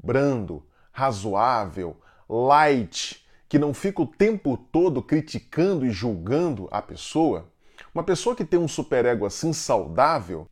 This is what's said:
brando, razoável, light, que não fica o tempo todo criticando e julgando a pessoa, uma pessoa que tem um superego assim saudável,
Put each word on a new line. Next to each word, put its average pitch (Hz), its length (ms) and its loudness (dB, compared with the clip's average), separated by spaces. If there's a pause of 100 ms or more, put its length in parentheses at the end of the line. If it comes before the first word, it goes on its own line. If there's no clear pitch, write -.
brando, 117 640 -2 (280)
razoável, 104 1040 -2 (320)
light, 131 960 2 (240)
que - 100 2
não 147 160 0
fica 196 280 -2
o 131 40 2
tempo 220 500 0
todo 160 460 0
criticando 156 840 -2
e 123 60 2
julgando 107 800 -2
a 104 100 -4
pessoa, - 720 -2 (440)
uma 165 100 -4
pessoa 214 320 0
que 208 80 -6
tem 175 140 2
um 165 100 2
superego 120 580 0
assim 156 260 -4
saudável, 92 1000 0